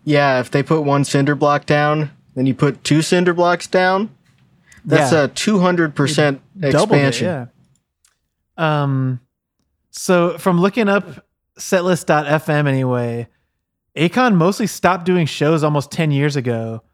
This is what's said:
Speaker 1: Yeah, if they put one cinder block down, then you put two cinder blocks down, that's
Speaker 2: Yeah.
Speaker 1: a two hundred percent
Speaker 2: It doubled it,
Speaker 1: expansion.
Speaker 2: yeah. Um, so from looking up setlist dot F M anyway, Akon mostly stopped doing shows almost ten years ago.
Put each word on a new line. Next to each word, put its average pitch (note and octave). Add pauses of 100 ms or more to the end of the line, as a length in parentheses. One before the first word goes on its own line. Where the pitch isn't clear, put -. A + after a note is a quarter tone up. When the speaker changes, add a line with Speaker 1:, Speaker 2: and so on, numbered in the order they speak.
Speaker 1:
Yeah, C#3+
if A#2
they C#3+
put D#3+
one C#3+
cinder C#3+
block C#3+
down, D3 (240)
then C3
you C3
put -
two D3+
cinder F3+
blocks F3
down, F#3+ (760)
that's D3
Speaker 2:
Yeah. D3+
Speaker 1:
a B2
two G#3
hundred E3+
percent C#3+ (200)
Speaker 2:
It C#3+
doubled F3+
it, C#3
Speaker 1:
expansion. A#2+
Speaker 2:
yeah. C#3 (1400)
Um, C3 (680)
so E3+
from F3
looking G3+
up G3 (340)
setlist F3+
dot D3+
F D3+
M D3
anyway, B2 (680)
Akon G#3+
mostly F#3
stopped F3
doing F3+
shows D3+
almost D3+
ten D#3+
years C#3+
ago. A2+ (120)